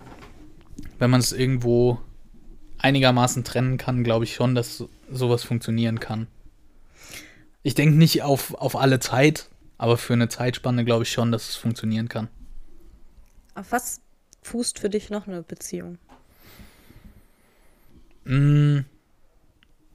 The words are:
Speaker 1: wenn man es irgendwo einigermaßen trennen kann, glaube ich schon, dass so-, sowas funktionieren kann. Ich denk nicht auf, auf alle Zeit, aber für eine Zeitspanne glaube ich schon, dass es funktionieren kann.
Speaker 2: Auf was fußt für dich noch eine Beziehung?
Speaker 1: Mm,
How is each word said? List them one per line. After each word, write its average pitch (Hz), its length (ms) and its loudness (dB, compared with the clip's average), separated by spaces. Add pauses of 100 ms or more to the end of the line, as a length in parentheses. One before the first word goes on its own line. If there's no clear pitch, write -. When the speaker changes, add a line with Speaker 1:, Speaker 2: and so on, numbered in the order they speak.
(1000)
Speaker 1:
wenn 123 100 2
man 127 100 6
es 117 140 0
irgendwo 120 640 2 (800)
einigermaßen 127 640 2
trennen 127 340 -2
kann, 123 260 -2
glaube 113 220 2
ich - 100 -6
schon, 123 200 0
dass 120 220 -4
so-, - 120 -12 (200)
sowas 123 340 0
funktionieren 113 560 -2
kann. 113 280 -6 (1400)
Ich 131 120 -2
denk 151 200 6
nicht 160 280 6
auf, 139 320 0
auf - 200 -4
alle 131 240 4
Zeit, 147 500 2 (280)
aber 117 200 2
für - 160 -4
eine 120 160 2
Zeitspanne 123 560 -2
glaube 117 180 2
ich - 80 -4
schon, 117 200 0
dass 110 180 -4
es - 60 -10
funktionieren 113 520 -4
kann. 113 200 -6 (1300)
Speaker 2:
Auf 202 180 -14
was - 300 -4 (420)
fußt - 360 -6
für 208 100 -2
dich 208 200 -4
noch 208 180 -8
eine 175 160 -10
Beziehung? 175 540 -12 (2250)
Speaker 1:
Mm, 147 540 4 (1160)